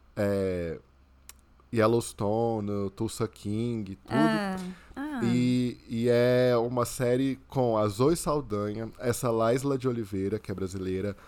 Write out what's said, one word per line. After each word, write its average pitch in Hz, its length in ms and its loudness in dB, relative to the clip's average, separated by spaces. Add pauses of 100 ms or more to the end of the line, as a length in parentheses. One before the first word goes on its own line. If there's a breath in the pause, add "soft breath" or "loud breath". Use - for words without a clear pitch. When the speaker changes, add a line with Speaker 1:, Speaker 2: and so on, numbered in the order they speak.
(160)
Speaker 1:
é, 95 640 0 (960)
Yellowstone, 110 1160 2
Tulsa 110 380 -4
King, 107 680 -6
tudo. - 200 -4
Speaker 2:
Ah, 214 400 2 (400 loud breath)
ah. 285 260 -8
Speaker 1:
E, 123 560 0 (100)
e 117 200 -2
é 123 480 4
uma 120 300 0
série 131 520 0 (100)
com 123 280 2
a 107 120 4
Zoe 127 280 2
Saldanha, 110 720 -4 (100)
essa 123 320 0
Laisla 123 460 2
de 127 120 -2
Oliveira, 104 500 -2
que - 120 -12
é 101 40 -6
brasileira, 95 640 -4 (120)